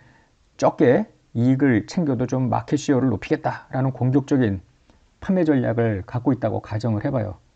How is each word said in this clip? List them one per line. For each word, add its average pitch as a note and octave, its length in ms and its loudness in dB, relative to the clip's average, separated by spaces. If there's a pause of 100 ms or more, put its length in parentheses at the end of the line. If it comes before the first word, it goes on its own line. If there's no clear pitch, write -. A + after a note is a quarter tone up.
(560)
적게 C#3+ 500 4 (260)
이익을 B2+ 540 2
챙겨도 B2+ 400 -2
좀 C3 220 -2
마켓시어를 C3 600 0
높이겠다라는 C3 800 -4
공격적인 C3 680 0 (600)
판매 F#3 220 0
전략을 A#2 640 0
갖고 B2 260 -2
있다고 G#2+ 280 -2
가정을 A2 440 -4
해봐요. G#2+ 320 -4 (180)